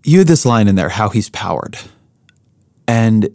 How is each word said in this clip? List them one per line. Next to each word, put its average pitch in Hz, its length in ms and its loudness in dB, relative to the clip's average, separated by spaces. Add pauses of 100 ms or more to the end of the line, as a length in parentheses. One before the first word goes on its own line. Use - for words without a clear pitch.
You 156 140 4
had 190 100 4
this 165 160 2
line 113 240 2
in 98 60 2
there, 92 160 -2
"how 107 180 -4
he's 104 220 -4
powered." - 480 -10 (1120)
And 113 460 2